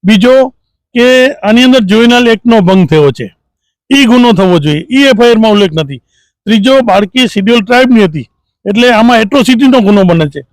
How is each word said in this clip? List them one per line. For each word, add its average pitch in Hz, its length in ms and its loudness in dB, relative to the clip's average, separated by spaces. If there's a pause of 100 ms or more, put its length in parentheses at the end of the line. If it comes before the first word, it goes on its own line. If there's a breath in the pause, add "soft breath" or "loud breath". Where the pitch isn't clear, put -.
બીજો 247 440 2 (460)
કે 254 380 0
આની 220 300 -2
અંદર 254 160 2
જુવેનાઇલ 233 500 0
એક્ટનો 226 320 0
ભંગ 185 280 0
થયો 151 220 2
છે, 117 260 -12 (580)
ઈ 277 100 2
ગુનો 240 280 2
થવો 180 260 0
જોઈએ, 151 320 -4
ઈ 269 120 0
એફ 247 200 0
આઈ 240 60 2
આરમાં 220 240 2
ઉલ્લેખ 202 200 0
નથી. 143 260 -8 (480)
ત્રીજો, 226 340 0
બાળકી 214 460 -2
શેડ્યુલ 214 340 -2
ટ્રાઇબની 247 440 0
હતી, 156 240 -6 (380)
એટલે 220 240 -2
આમાં 233 300 0
એટ્રોસિટીનો 254 600 0
ગુનો 202 220 2
બને 165 240 0
છે 143 260 -12